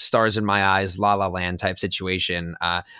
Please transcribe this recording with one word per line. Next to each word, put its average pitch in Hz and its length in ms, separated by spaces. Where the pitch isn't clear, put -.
stars 113 360
in 107 80
my 101 200
eyes, 95 340
La 101 160
La 98 140
Land 90 320
type 92 180
situation. 90 840
Uh, 87 220